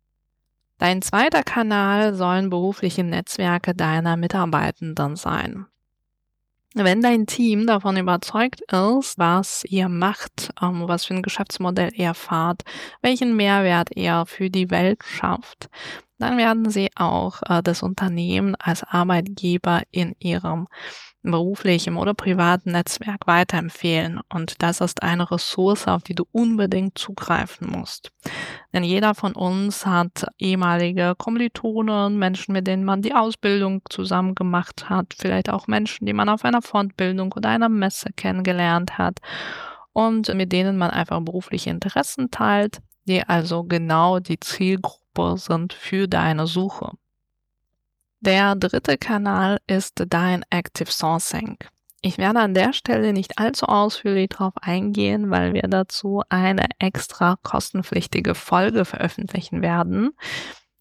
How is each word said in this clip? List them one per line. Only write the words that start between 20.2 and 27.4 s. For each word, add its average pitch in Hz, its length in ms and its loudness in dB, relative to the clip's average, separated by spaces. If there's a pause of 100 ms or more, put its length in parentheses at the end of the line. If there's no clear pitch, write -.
beruflichen 175 640 0
oder 190 160 0
privaten 180 580 2
Netzwerk 185 540 -4
weiterempfehlen. 170 1040 0
Und 165 320 -6
das 170 180 2
ist - 240 -2
eine 175 280 0
Ressource, 190 560 0
auf 175 160 0
die 180 100 -8
du 175 180 -2
unbedingt 202 640 0
zugreifen 175 720 -4